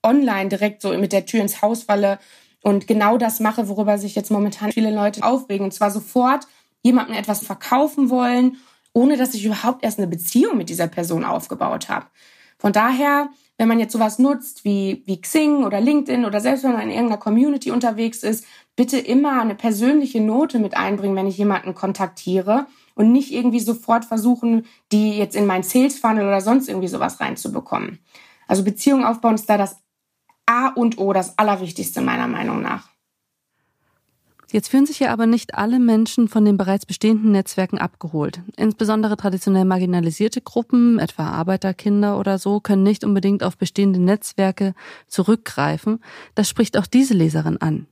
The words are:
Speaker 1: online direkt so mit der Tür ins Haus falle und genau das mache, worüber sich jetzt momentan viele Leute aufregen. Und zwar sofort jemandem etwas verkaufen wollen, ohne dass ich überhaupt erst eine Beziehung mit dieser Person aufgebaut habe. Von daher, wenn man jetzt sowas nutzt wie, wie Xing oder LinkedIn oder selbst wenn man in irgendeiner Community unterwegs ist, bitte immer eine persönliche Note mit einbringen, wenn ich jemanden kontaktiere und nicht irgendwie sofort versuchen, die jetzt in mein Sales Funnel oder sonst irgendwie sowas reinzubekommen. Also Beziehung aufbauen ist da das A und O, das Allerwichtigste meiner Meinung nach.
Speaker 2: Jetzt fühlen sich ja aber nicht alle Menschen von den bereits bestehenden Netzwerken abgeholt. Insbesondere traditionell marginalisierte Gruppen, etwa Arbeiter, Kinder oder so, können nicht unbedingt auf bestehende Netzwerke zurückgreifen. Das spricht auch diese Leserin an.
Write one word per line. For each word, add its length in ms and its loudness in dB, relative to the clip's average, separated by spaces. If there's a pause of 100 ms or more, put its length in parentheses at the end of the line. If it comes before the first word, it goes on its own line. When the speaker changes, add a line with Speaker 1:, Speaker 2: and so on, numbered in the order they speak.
Speaker 1:
online 460 2
direkt 320 -2
so 160 -4
mit 140 0
der 140 0
Tür 160 -2
ins 200 -4
Haus 220 0
falle 340 0 (440)
und 260 0
genau 300 2
das 220 -2
mache, 280 -2
worüber 300 0
sich 180 -8
jetzt 160 -4
momentan 400 -2
viele 220 0
Leute 300 -2
aufregen. 420 -2
Und 80 -6
zwar 180 0
sofort 560 0 (340)
jemandem 340 2
etwas 300 -4
verkaufen 640 0
wollen, 480 2 (360)
ohne 240 4
dass 160 -2
ich 120 -8
überhaupt 380 -2
erst 160 -4
eine 80 0
Beziehung 500 0
mit 120 -4
dieser 180 -2
Person 360 -4
aufgebaut 680 -6
habe. 180 -6 (500)
Von 160 0
daher, 560 2 (280)
wenn 100 2
man 120 4
jetzt 140 -2
sowas 240 0
nutzt 480 0
wie, 400 -2
wie 140 -6
Xing 440 0
oder 180 -2
LinkedIn 440 0
oder 140 -2
selbst 240 -2
wenn 100 2
man 80 -2
in 100 -6
irgendeiner 260 -2
Community 540 0
unterwegs 520 -2
ist, 220 -4 (300)
bitte 220 0
immer 440 2
eine 140 -2
persönliche 680 0
Note 380 0
mit 180 -2
einbringen, 380 -2
wenn 120 -2
ich 100 -4
jemanden 360 0
kontaktiere 920 -2 (260)
und 180 4
nicht 220 2
irgendwie 260 0
sofort 460 -2
versuchen, 600 0 (260)
die 260 2
jetzt 180 -4
in 120 2
mein 160 0
Sales 360 0
Funnel 280 0
oder 140 2
sonst 280 0
irgendwie 180 -4
sowas 320 -6
reinzubekommen. 800 -8 (480)
Also 160 0
Beziehung 400 2
aufbauen 320 2
ist 140 -6
da 80 4
das 200 -4 (720)
A 200 2
und 280 0
O, 140 -2
das 260 -2
Allerwichtigste 640 -2
meiner 260 -4
Meinung 340 -4
nach. 260 -8 (1600)
Speaker 2:
Jetzt 200 -2
fühlen 160 4
sich 140 -8
ja 120 2
aber 140 0
nicht 300 0
alle 220 0
Menschen 520 4
von 160 4
den 120 6
bereits 280 0
bestehenden 480 2
Netzwerken 460 -2
abgeholt. 600 -6 (160)
Insbesondere 600 0
traditionell 480 0
marginalisierte 720 0
Gruppen, 600 2
etwa 260 -4
Arbeiter, 480 -2
Kinder 440 0
oder 220 -2
so, 220 -2
können 220 2
nicht 200 2
unbedingt 400 0
auf 140 -4
bestehende 420 0
Netzwerke 760 0 (340)
zurückgreifen. 920 -2 (340)
Das 140 0
spricht 300 0
auch 100 -2
diese 260 4
Leserin 440 0
an. 340 -4